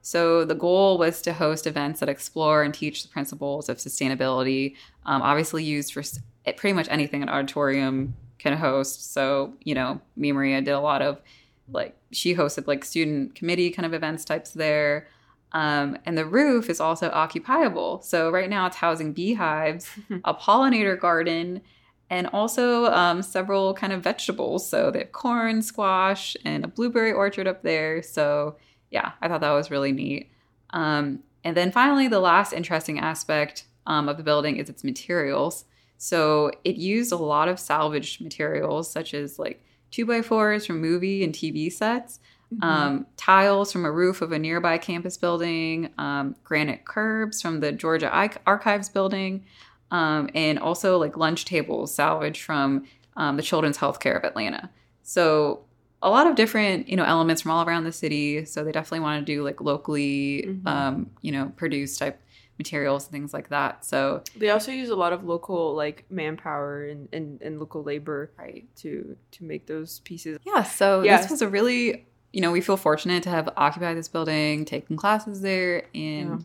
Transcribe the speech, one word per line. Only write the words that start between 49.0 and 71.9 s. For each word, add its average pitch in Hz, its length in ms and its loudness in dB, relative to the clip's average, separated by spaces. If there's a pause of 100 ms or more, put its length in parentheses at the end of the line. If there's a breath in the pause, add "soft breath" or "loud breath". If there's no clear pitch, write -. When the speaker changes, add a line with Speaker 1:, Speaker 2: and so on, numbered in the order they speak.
Speaker 1:
um, 156 460 2
and 156 240 2
also, 180 400 2
like, 151 180 0
lunch 160 280 0
tables - 480 -2
salvaged 156 500 0
from, 139 420 0 (320 loud breath)
um, 143 180 0
the 147 60 0
Children's 156 380 0
Healthcare - 360 0
of - 80 -2
Atlanta. - 460 -4 (320 soft breath)
So 156 600 2 (420)
a 180 60 4
lot 262 180 8
of 311 80 4
different, 214 520 2
you 190 80 -2
know, 180 80 4
elements 165 380 4
from 160 80 -4
all 165 180 2
around 170 180 -2
the 165 60 -4
city. 151 540 -2
So 151 180 -6
they 156 80 -4
definitely 160 280 -4
wanna 151 240 -2
do, 147 200 -2
like, 143 160 -6
locally, 143 880 -2
Speaker 2:
Mm-hmm. 190 200 -6
Speaker 1:
um, 139 420 -2 (120)
you 156 100 -6
know, 139 240 -4
produced 143 420 -4
type 147 240 -4 (380 soft breath)
materials 143 460 -4
and - 60 -20
things 143 220 -10
like - 160 -10
that. 143 340 -4
So 139 380 -2 (160)
Speaker 2:
they 208 140 2
also 214 200 0
use 262 180 -6
a 226 60 0
lot 175 180 2
of 180 100 -6
local, 170 500 -2
like, 151 380 -6
manpower 151 720 -6
and, 147 260 -14
and, 147 300 -10
and 156 180 -10
local 151 220 -10
labor 147 560 -6
Speaker 1:
Right. - 300 -18 (100)
Speaker 2:
to, 147 400 -10 (140)
to - 120 -20
make 156 220 -10
those 156 360 -10
pieces. 165 440 -12
Speaker 1:
Yeah, 370 160 2
so 196 400 4
Speaker 2:
Yeah. 196 180 8
Speaker 1:
this 190 120 0
was 302 100 -2
a 220 60 2
really, 240 580 0 (280)